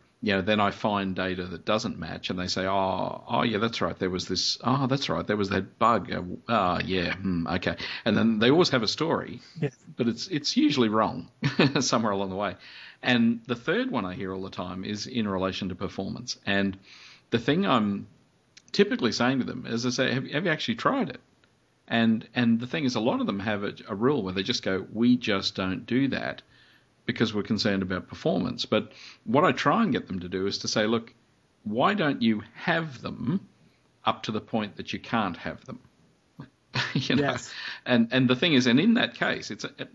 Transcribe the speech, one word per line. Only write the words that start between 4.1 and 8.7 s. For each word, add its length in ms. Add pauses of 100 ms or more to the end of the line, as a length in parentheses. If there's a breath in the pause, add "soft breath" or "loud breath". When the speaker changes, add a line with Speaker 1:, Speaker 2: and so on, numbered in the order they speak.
Speaker 1:
was 180
this, 360
oh, 220
that's 220
right. 180
There 100
was 140
that 280
bug. 340
Uh, 100 (260)
ah, 360
yeah, 300
hmm, 320
okay." 300 (280 loud breath)
And 120
then 220
they 120
always 200